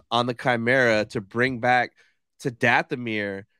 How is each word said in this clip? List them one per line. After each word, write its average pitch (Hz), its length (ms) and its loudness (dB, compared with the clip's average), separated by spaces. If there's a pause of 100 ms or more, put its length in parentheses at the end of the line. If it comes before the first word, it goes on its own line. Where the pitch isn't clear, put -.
on 120 160 0
the 123 80 -4
Chimera 117 800 2
to 117 100 -6
bring 120 380 -2
back 123 320 2 (480)
to 139 120 -6
Dathomir. 117 920 -2 (160)